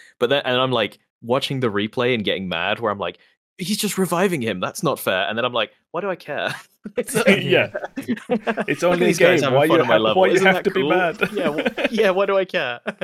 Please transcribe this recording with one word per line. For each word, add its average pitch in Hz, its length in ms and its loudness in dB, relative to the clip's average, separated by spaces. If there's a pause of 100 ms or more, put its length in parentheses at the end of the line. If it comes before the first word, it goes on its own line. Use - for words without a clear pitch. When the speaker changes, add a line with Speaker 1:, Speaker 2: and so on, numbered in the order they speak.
(200)
Speaker 1:
But 120 100 2
then, 139 160 0
and 127 160 0
I'm, 131 100 0
like, 113 280 -2 (240)
watching 131 380 -2
the 117 100 0
replay 110 420 0
and 110 100 -2
getting 92 240 -2
mad, 90 320 -4
where 113 120 -2
I'm 101 80 -6
like, 90 180 -8 (400)
"He's 185 200 -4
just 208 200 -4
reviving 180 440 0
him. 104 180 -4
That's 107 240 -6
not 151 160 -2
fair." 98 280 0
And 107 100 -4
then 120 80 -2
I'm 123 80 -4
like, 110 180 -2 (200)
"Why 165 100 -6
do 202 100 -4
I 175 40 -6
care?" 117 440 -6
<laughs> - 40 -20 (320)
It's - 180 -4
like, - 140 0
Speaker 2:
<laughs> 202 160 2
Yeah. 110 280 2 (120)
Speaker 1:
<laughs> - 140 -14
Speaker 2:
It's - 320 -6
Speaker 1:
"Look 233 180 -4
at 214 360 -4
Speaker 2:
only 175 200 2
a 180 40 2
Speaker 1:
these - 120 0
guys 175 220 6
Speaker 2:
game. 135 100 0
Speaker 1:
having 131 80 4
Speaker 2:
Why 156 80 6
Speaker 1:
fun - 80 4
Speaker 2:
you - 60 6
Speaker 1:
on 123 80 0
my 113 60 4
Speaker 2:
have, 110 60 4
Speaker 1:
level. 110 200 4
Speaker 2:
why 185 60 6
you 175 80 2
Speaker 1:
Isn't 190 120 4
Speaker 2:
have 185 80 6
Speaker 1:
that 170 80 -2
Speaker 2:
to 196 80 -2
be - 100 0
Speaker 1:
cool?" 143 80 0
Speaker 2:
mad? 180 300 0 (140)
Speaker 1:
Yeah, 180 180 -2
wh-, 254 400 -2
yeah, 214 200 2
why 190 140 0
do 196 120 0
I 190 80 0
care? 135 380 -4
<laughs> - 40 -20 (160)